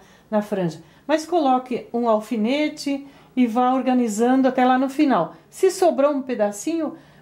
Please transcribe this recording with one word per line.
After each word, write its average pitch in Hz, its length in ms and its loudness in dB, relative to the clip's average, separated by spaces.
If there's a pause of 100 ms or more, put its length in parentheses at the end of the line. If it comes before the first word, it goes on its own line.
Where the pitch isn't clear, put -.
(300)
na 214 100 0
franja. 185 420 -4 (240)
Mas 311 200 -2
coloque 262 680 0
um 240 160 -2
alfinete 269 1000 -2 (280)
e 247 120 2
vá 247 260 2
organizando 254 720 2
até 254 180 2
lá 254 140 4
no 269 100 0
final. 262 460 0 (160)
Se 381 200 0
sobrou 294 420 2
um 269 100 -4
pedacinho, 254 720 -4 (260)